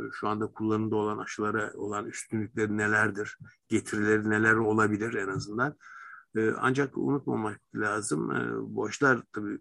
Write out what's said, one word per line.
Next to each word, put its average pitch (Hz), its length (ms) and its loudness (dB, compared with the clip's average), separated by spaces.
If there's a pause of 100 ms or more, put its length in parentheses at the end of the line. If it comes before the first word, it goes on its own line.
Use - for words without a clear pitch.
(120)
şu - 160 -4
anda 107 180 -2
kullanımda 107 500 0
olan 107 220 0
aşılara 104 560 -2
olan 104 320 -6
üstünlükleri 107 680 -2
nelerdir, 107 640 2 (300)
getirileri 107 640 2
neler 110 240 6
olabilir 110 600 2
en 98 140 -2
azından. 104 480 -4 (600)
E, 110 220 2
ancak 127 400 0
unutmamak 123 600 -2 (140)
lazım, 107 560 -2
e, 113 440 -4
bu 107 120 -2
aşılar 127 360 2 (100)
tabii 104 280 -6